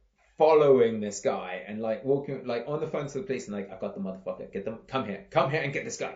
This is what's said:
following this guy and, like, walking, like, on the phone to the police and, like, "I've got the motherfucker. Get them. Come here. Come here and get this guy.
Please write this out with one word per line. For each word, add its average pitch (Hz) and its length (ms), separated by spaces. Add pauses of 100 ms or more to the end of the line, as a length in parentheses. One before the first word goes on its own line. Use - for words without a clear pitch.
(380)
following 139 640
this 104 200
guy 92 460
and, 107 140
like, 110 240
walking, 135 420
like, 120 220
on 151 120
the 156 60
phone 147 220
to 135 100
the 107 60
police 123 240
and, 101 80
like, 98 160
"I've - 80
got 101 140
the 101 60
motherfucker. 92 520
Get 98 120
them. 113 220
Come 131 200
here. 98 240
Come 151 200
here 151 120
and 139 100
get 147 120
this - 120
guy. - 200